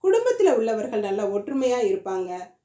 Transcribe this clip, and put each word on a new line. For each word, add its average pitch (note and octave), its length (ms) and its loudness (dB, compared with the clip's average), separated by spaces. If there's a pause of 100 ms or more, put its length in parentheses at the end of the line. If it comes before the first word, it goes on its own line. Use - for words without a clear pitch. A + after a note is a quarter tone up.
குடும்பத்துல A4+ 520 4
உள்ளவர்கள் A3 500 -2
நல்லா G3+ 240 -2
ஒற்றுமையா B3 540 0
இருப்பாங்க. F#3+ 480 -2 (340)